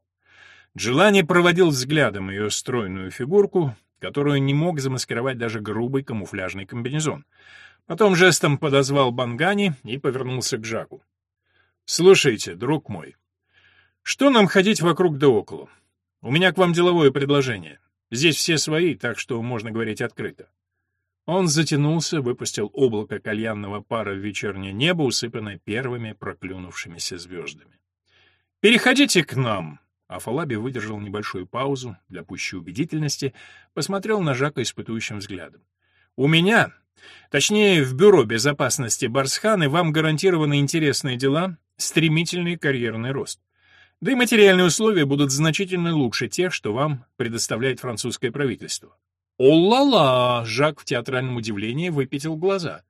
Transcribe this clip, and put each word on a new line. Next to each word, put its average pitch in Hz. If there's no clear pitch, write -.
Джилани 165
проводил 175
взглядом 123
её 104
стройную 95
фигурку, 160
которую 143
не 139
мог 160
замаскировать 131
даже 113
грубый 117
камуфляжный 95
комбинезон. 120
Потом 185
жестом 165
подозвал 139
Бангани 147
и 120
повернулся 127
к 110
Жаку. 110
"Слушайте, 135
друг 120
мой, 76
что -
нам 220
ходить 196
вокруг 170
да 143
около? 90
У 117
меня 180
к 175
вам 175
деловое 170
предложение. 131
Здесь 135
все 160
свои, 156
так 113
что 117
можно 117
говорить 110
открыто". 110
Он 180
затянулся, 156
выпустил 117
облако 107
кальянного 104
пара 104
в 98
вечернее 98
небо, 160
усыпанное 113
первыми 117
проклюнувшимися 92
звёздами. 82
"Переходите 240
к -
нам!" 98
Афалаби 127
выдержал 110
небольшую 101
паузу 127
для 87
пущей -
убедительности, 139
посмотрел 196
на 151
Жака 139
испытующим 110
взглядом. 92
"У 131
меня, 165
точнее, 190
в 127
Бюро 180
безопасности 117
Барсханы, 139
вам 160
гарантированы 156
интересные 139
дела, 156
стремительный 170
карьерный 120
рост. -
Да 190
и 269
материальные 208
условия 185
будут 139
значительно 170
лучше 127
тех, 180
что 107
вам 135
предоставляет 117
французское 117
правительство". 117
"О-ла-ла!" 147
Жак 139
в -
театральном 127
удивлении 113
выпятил 147
глаза. 170